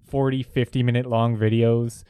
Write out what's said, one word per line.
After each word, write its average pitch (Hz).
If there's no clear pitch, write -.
forty, 135
fifty 127
minute 120
long 117
videos 117